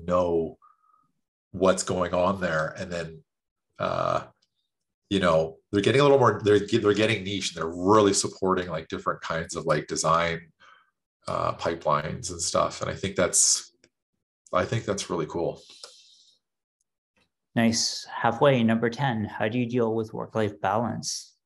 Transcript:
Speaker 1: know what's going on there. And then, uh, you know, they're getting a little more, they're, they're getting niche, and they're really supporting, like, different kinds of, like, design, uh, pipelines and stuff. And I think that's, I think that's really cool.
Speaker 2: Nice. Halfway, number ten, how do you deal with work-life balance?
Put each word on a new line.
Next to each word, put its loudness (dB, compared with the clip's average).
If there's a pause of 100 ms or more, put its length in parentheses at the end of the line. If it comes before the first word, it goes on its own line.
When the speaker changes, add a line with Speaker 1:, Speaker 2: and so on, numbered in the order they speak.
Speaker 1:
know 0 (920)
what's 2
going -2
on 2
there. -2
And -10
then, -8 (600)
uh, -2 (880)
you 2
know, 2 (160)
they're 2
getting 4
a 6
little 6
more, 4
they're, 6
they're 2
getting 0
niche, -6
and -12
they're -6
really 6
supporting, -2
like, -8
different -6
kinds -6
of, -6
like, 0
design, 0 (720)
uh, -2
pipelines -4
and -12
stuff. -2
And -4
I -6
think -6
that's, 0 (800)
I 0
think -4
that's -4
really -4
cool. -6 (2000)
Speaker 2:
Nice. 0
Halfway, 4
number 2
ten, -2
how -4
do -2
you 0
deal 0
with -6
work-life -4
balance? -4 (120)